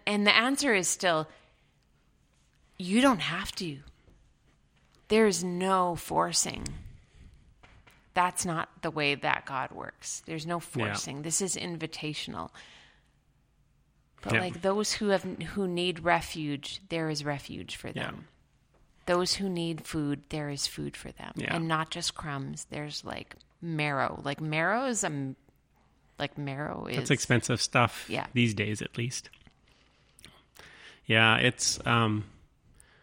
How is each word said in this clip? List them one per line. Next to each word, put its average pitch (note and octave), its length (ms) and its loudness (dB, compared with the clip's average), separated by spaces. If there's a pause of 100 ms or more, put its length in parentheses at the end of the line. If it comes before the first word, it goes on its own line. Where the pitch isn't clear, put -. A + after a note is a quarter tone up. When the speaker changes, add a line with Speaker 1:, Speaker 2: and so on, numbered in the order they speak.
Speaker 1:
and G#3 200 2
the G#3 100 6
answer C4 380 4
is F3+ 120 2
still, D#3+ 400 2 (1500)
you F#3+ 240 2
don't B3+ 200 6
have D#3 320 -2
to. D3+ 260 -6 (1300)
There A3 180 8
is F3 160 2
no F3+ 540 2
forcing. E3 720 0 (1500)
That's F3+ 320 0
not E3 240 -4 (140)
the E3 80 -2
way D3 240 2
that - 320 -2
God C3 260 -4
works. - 540 -10
There's D#3+ 200 -6
no F3 100 -2
Speaker 2:
Yeah. E3 40 -6 (280)
Speaker 1:
forcing. C3+ 340 -4
This E3 180 -2
is F#3+ 160 -2
invitational. D#3 920 -8 (1700)
But - 140 0
Speaker 2:
Yeah. A3 60 4
Speaker 1:
like, F3 200 -4
those G3 320 2
who G#3 160 0
have, F#3+ 140 4 (320)
who G3 120 0
need F3 340 -2
refuge, D#3+ 880 -2
there D#3+ 180 -2
is D3 160 -4
refuge - 520 -6
for - 120 -12
Speaker 2:
Yeah. - 160 -6
Speaker 1:
them. - 220 -8 (800)
Those F3+ 300 2
who G3 120 -2
need E3+ 380 -4
food, C#3+ 420 -2
there D3+ 220 -4
is C#3+ 180 -2
food C#3+ 280 -8
for - 140 -14
them. - 240 -14
Speaker 2:
Yeah. - 220 -2
Speaker 1:
And E3 100 -2
not D#3+ 240 0
just - 240 -4
crumbs. C#3+ 560 -8
There's, D3 340 -8
like, - 300 -10 (260)
marrow. D3+ 640 -2
Like, C#3 180 -4
marrow E3 440 0
is A#3+ 180 0
a F#3+ 60 0
m-, C#3 280 -4 (840)
like, C#3+ 200 -4
marrow C#3 480 -6
is - 100 -4
Speaker 2:
That's B2+ 140 -2
expensive A#2+ 500 2
stuff - 480 2
Speaker 1:
Yeah. - 260 -4
Speaker 2:
these A#2+ 200 4
days, G#2+ 280 -2
at - 160 -8
least. B2 320 -6 (1800)
Yeah, A2+ 320 8
it's, - 480 2
um, A2 380 4 (800)